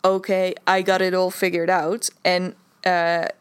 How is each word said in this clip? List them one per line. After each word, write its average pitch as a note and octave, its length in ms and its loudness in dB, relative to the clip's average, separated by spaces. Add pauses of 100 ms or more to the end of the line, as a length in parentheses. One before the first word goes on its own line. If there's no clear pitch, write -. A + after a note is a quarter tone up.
"Oké, F#3+ 480 0
I F#3 360 0
got F#3+ 160 2
it F#3 140 0
all F#3 160 0
figured F3 400 -2
out." F3+ 420 -2 (100)
En, F3+ 320 0 (260)
eh, E3+ 440 0 (160)